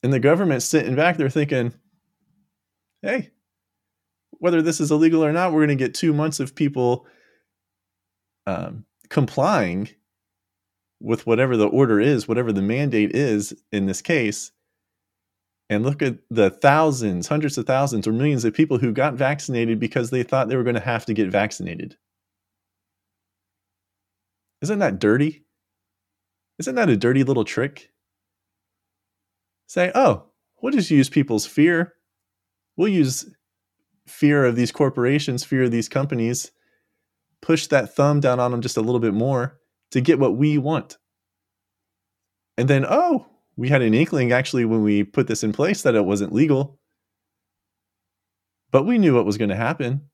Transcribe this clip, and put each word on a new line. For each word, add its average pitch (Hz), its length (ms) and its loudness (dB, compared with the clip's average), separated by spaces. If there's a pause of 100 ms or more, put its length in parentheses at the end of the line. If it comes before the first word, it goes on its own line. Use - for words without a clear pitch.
And 135 80 0
the 135 80 0
government's 147 460 2
sitting 131 280 0
back 160 220 0
there 143 120 0
thinking, 135 460 -2 (1300)
"Hey, 240 280 -6 (1080)
whether 170 240 2
this 160 180 -2
is 151 120 0
illegal 160 320 4
or 151 80 0
not, 175 200 0
we're 156 100 4
gonna 147 120 2
get 131 200 -2
two 160 200 0
months 147 240 -2
of 131 160 -8
people, 127 540 -2 (1400)
um, 90 400 -8 (220)
complying 117 800 -2 (1120)
with 110 260 -4
whatever 120 300 2
the 107 100 4
order 117 320 2
is, 123 300 0
whatever 113 240 -2
the 98 100 0
mandate 113 540 0
is 110 360 -2 (200)
in 98 140 -2
this 95 140 -4
case." 120 520 -4 (1160)
And 107 140 0
look 143 160 -2
at 131 200 -2 (100)
the 110 180 4
thousands, 131 800 2
hundreds 147 300 -2
of 113 80 -6
thousands, 131 400 0
or 110 60 0
millions 131 340 0
of 107 80 0
people 151 240 0
who 120 120 0
got 120 260 -2
vaccinated 123 640 -2
because 120 300 -4
they 127 140 -2
thought 127 260 0
they 127 80 -2
were 123 80 0
gonna 120 160 -2
have 117 240 -4
to 117 80 -4
get 104 160 0
vaccinated. 92 680 -4 (2750)
Isn't 202 160 -4
that 123 200 -2
dirty? 131 460 2 (1120)
Isn't 262 180 -6
that 220 120 2
a 117 80 4
dirty 127 260 2
little 123 220 0
trick? - 480 -6 (1700)
Say, 180 280 -2
"Oh, 202 360 2 (320)
we'll 262 100 -2
just 233 180 0
use 139 200 4
people's 127 340 0
fear. 170 520 0 (800)
We'll 185 100 2
use 151 420 0 (760)
fear 143 400 0
of 120 100 0
these 120 160 -2
corporations, 131 720 -2
fear 131 200 -2
of 120 60 0
these 117 200 -4
companies, 123 600 -4 (920)
push - 240 -2
that 127 280 -2
thumb 143 260 2
down 127 200 0
on 123 120 0
them 117 100 -4
just - 160 -4
a - 20 -2
little 117 200 0
bit 110 120 0
more 127 480 -4 (300)
to 131 100 0
get 139 180 4
what 120 200 2
we 147 180 2
want." 147 400 -4 (1600)
And 127 140 0
then, 135 180 2
"Oh, 311 380 0 (300)
we 123 140 -4
had 139 120 4
an 113 100 2
inkling 127 380 2
actually 127 340 0
when 110 200 0
we 104 180 2
put - 240 -2
this 110 160 -4
in 107 100 -2
place 180 300 -2
that 120 140 2
it 101 100 2
wasn't 101 260 -2
legal, 139 480 0 (1900)
but 135 140 2
we 240 140 0
knew 165 160 4
what 113 120 2
was 101 100 -2
gonna 104 200 -2
happen. 127 580 -6